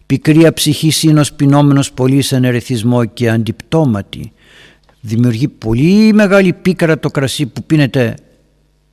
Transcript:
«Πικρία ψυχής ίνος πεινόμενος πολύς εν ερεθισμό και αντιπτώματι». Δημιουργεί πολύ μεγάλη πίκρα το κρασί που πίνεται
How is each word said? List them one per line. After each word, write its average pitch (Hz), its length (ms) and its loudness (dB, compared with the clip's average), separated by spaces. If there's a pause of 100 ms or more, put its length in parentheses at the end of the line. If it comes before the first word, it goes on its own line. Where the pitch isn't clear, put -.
«Πικρία 156 480 2
ψυχής - 500 -2
ίνος 151 300 2
πεινόμενος 143 580 2
πολύς 131 400 -2
εν 127 120 0
ερεθισμό 120 640 -2
και 117 240 -4
αντιπτώματι». 113 1000 -4 (720)
Δημιουργεί 117 460 -2
πολύ 180 640 0
μεγάλη 196 400 2
πίκρα 165 460 -2
το 147 100 -6
κρασί 139 360 -4
που 113 180 -12
πίνεται 131 520 0 (760)